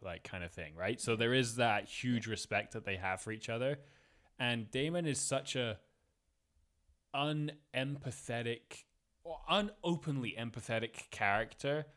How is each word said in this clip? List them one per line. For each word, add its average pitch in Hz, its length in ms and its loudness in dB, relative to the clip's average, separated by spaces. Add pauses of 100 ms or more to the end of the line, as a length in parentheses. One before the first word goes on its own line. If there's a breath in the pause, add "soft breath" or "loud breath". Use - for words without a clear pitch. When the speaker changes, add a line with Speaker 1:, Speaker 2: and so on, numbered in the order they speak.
Speaker 1:
like, 85 220 -8
kind 90 200 -8
of 82 80 -6
thing, 78 240 -10
right? 98 260 0
So 117 120 2
Speaker 2:
Yeah. 110 40 4
Speaker 1:
there 117 160 4
is 120 220 4
that 107 300 4
huge 120 420 0
Speaker 2:
Yeah. 113 40 -2
Speaker 1:
respect 104 420 0
that 110 120 -6
they 95 120 0
have 95 240 0
for 110 100 -6
each 110 180 -6
other. 127 300 0 (580 loud breath)
And 117 320 0
Damon 165 380 0
is 139 120 2
such - 360 0
a 120 240 0 (1900)
unempathetic, 123 1120 -4 (400)
or 160 240 -10
unopenly 160 920 0
empathetic 113 720 -4
character 113 760 2 (120)